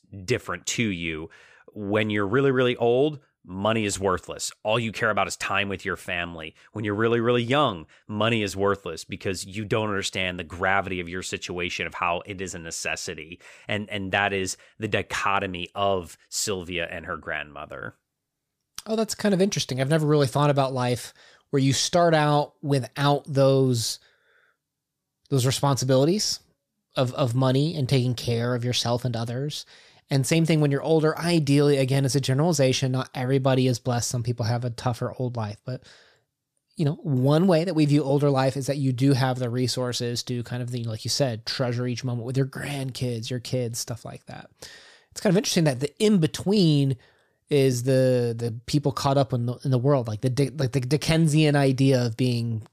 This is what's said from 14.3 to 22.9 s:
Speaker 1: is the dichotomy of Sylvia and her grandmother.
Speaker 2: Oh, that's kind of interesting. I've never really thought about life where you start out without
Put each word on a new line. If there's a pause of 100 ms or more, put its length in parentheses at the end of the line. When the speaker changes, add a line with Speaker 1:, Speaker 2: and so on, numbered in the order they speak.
Speaker 1:
is (220)
the
dichotomy
of (120)
Sylvia
and
her
grandmother. (880)
Speaker 2:
Oh,
that's
kind
of
interesting.
I've
never
really
thought
about
life (380)
where
you
start
out
without